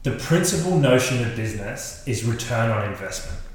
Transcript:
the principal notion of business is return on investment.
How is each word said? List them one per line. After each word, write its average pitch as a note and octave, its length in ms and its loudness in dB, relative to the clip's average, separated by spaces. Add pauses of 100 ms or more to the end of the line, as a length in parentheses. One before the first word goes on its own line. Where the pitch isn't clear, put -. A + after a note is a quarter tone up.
the - 80 0
principal F3 680 2
notion B2+ 460 4
of A2 100 -2
business G#2 720 -6
is A2+ 180 -2
return A#2 460 0
on G#2 180 0
investment. - 520 -8 (140)